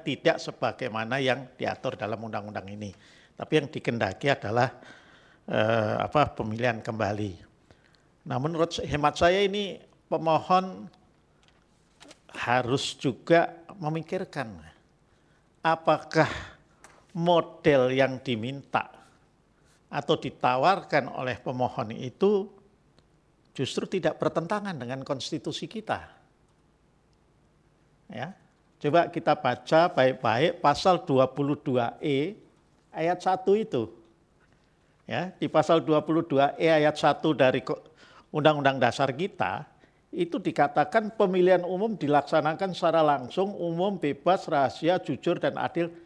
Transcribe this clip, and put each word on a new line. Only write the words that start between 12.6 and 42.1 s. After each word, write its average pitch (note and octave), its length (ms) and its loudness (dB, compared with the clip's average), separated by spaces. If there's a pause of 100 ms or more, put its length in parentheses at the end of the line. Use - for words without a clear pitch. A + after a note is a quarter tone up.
juga - 560 0 (320)
memikirkan D3+ 800 -8 (960)
apakah D#3+ 720 2 (800)
model D#3+ 800 2
yang C3 320 2
diminta B2+ 720 -4 (960)
atau C#3+ 240 -2
ditawarkan C#3 1040 0
oleh B2+ 240 -4
pemohon B2 560 -4
itu F#3+ 480 0 (1120)
justru - 400 -4
tidak - 240 -2
bertentangan E3+ 560 -2
dengan B2 240 -8
konstitusi D3 640 -8
kita. C#3 400 -6 (2000)
Ya, D#3 320 -12 (400)
coba D#3+ 320 4
kita D3+ 240 0
baca D#3+ 560 2
baik-baik C3 720 2
pasal E3+ 400 4
dua C3 240 4
puluh C#3+ 320 -2
dua B2 400 -2
E D3+ 400 -2 (560)
ayat E3+ 240 -2
satu F#3+ 400 2
itu. C3 320 -2 (1200)
Ya, E3 240 -4
di - 160 -4
pasal D#3+ 320 4
dua D3+ 240 2
puluh D#3+ 160 0
dua C#3 320 2
E E3 160 2
ayat D3+ 240 4
satu D3+ 400 2
dari C3 320 2
ko-, - 240 -8 (420)
Undang-Undang C#3+ 480 4
Dasar B2 320 2
kita, B2 560 -6 (400)
itu F#3 320 -4
dikatakan D#3+ 720 0
pemilihan F#3 560 4
umum F#3+ 240 -2
dilaksanakan D#3 800 0